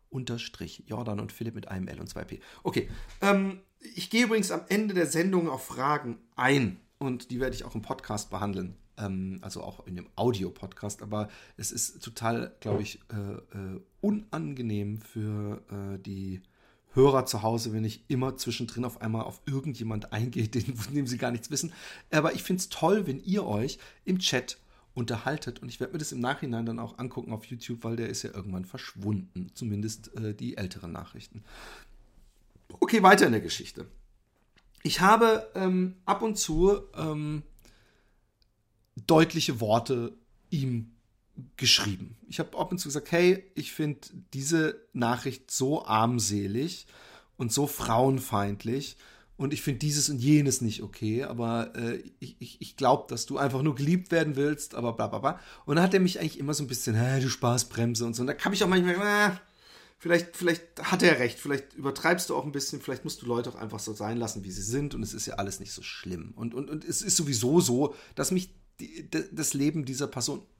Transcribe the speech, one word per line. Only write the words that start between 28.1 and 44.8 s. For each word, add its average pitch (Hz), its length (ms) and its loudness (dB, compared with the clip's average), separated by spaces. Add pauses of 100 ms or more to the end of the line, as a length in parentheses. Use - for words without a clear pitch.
ja - 100 -10
irgendwann 92 320 -6
verschwunden, 95 880 -6
zumindest, 110 640 -6
äh, 107 180 -6
die 120 220 -8
älteren 92 340 -8
Nachrichten. - 520 -14 (1400)
Okay, 220 220 6
weiter 190 240 12
in 131 60 6
der 107 100 4
Geschichte. - 440 -8 (960)
Ich 151 160 0
habe, 220 560 6
ähm, 185 400 2 (100)
ab 196 160 2
und 220 160 -2
zu, 190 440 4 (140)
ähm, 151 480 -4 (1500)
deutliche 160 640 4
Worte 117 540 2 (360)
ihm 127 420 -2 (640)
geschrieben. 98 640 2 (100)
Ich - 120 -6
hab - 200 -6
ab 160 120 -2
und 180 60 0
zu 160 120 -6
gesagt, 139 220 -6
hey, 180 440 6
ich - 160 -8
find 151 400 -4 (220)
diese 156 480 2 (120)